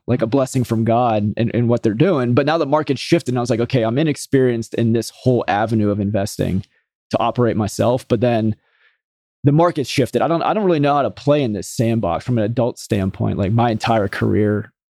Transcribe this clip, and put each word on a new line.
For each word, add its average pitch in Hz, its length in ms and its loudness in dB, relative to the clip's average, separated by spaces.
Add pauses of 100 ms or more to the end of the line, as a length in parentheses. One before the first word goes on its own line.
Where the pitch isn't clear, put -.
like, 123 140 0
a 127 60 0
blessing 127 360 0
from 113 220 -2
God 110 500 2
in, 117 140 0
in 120 180 0
what 117 160 0
they're 110 100 2
doing. 127 400 2
But 139 120 4
now 156 120 0
the 160 80 0
market's 143 360 -2
shifted, - 320 0
and 127 60 -2
I - 20 0
was 120 80 -2
like, 117 100 0
"Okay, 117 240 0
I'm 113 140 0
inexperienced 131 760 0
in 113 200 2
this 113 160 -2
whole 123 400 0
avenue 107 400 0
of 101 100 0
investing 98 640 -2 (460)
to - 100 -2
operate 117 380 0
myself." 110 500 -2
But 120 140 0
then 110 340 0 (880)
the 143 80 4
market's 156 380 2
shifted. - 320 0
I 135 80 2
don't, 165 140 0
I 156 100 0
don't 214 100 -2
really 180 160 2
know 143 140 2
how 143 80 2
to 113 100 -2
play 147 320 0
in 120 100 -2
this 92 140 -8
sandbox 113 560 -2
from 123 140 -2
an 110 80 0
adult 120 340 -2
standpoint. 101 580 -4
Like, 98 140 -2
my 117 180 2
entire 110 380 0
career, 104 640 -2 (280)